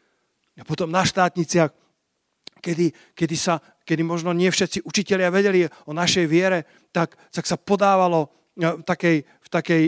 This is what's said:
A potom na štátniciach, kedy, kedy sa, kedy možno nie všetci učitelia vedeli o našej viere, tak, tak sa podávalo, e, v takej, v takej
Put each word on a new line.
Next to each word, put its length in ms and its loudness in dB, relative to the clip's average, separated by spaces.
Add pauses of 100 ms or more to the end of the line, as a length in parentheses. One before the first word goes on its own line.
(580)
A 80 -20
potom 240 -6
na 160 0
štátniciach, 640 0 (880)
kedy, 560 -4
kedy 240 -4
sa, 240 -2 (240)
kedy 160 -2
možno 320 -4
nie 160 2
všetci 320 -2
učitelia 480 -2
vedeli 400 2 (160)
o 80 -10
našej 320 0
viere, 400 0 (240)
tak, 240 -2 (160)
tak 160 -8
sa 80 -2
podávalo, 720 2 (320)
e, 160 0
v 80 -12
takej, 400 0
v 320 -20
takej 340 2